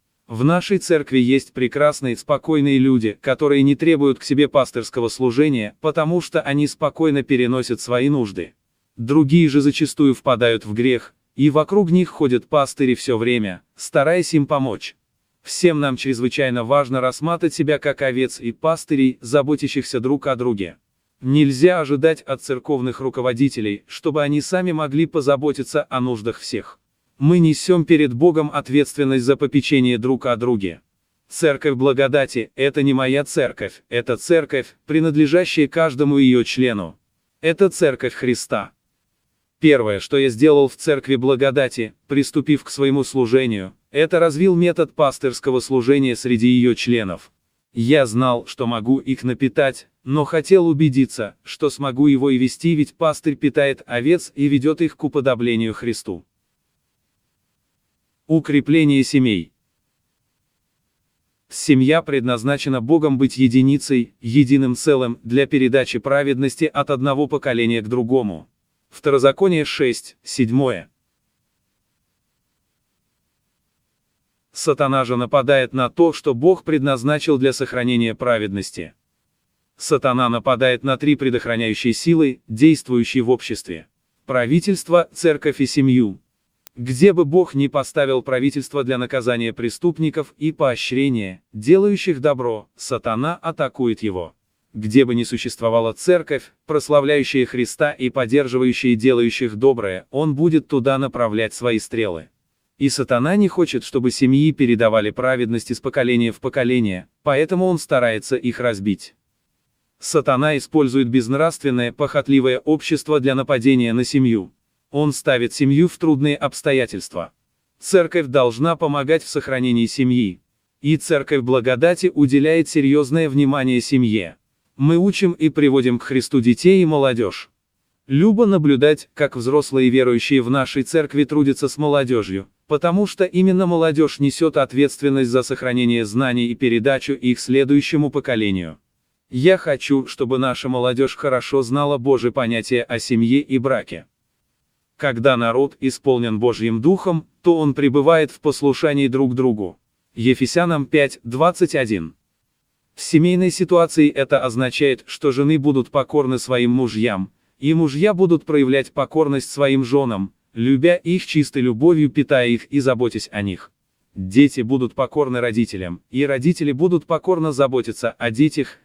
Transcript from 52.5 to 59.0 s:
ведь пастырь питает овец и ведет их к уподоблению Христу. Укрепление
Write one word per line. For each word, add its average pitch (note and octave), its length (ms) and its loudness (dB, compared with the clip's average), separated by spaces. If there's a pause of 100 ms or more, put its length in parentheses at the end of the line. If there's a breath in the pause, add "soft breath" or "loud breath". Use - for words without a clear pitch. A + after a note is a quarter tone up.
ведь D3 200 -2
пастырь D3+ 420 -2
питает C#3 500 0
овец B2+ 480 -2
и C#3+ 140 0
ведет C#3+ 320 0
их D#3+ 160 -2
к - 80 -10
уподоблению A#2+ 720 -2
Христу. G#2+ 520 -8 (2000)
Укрепление D3 800 2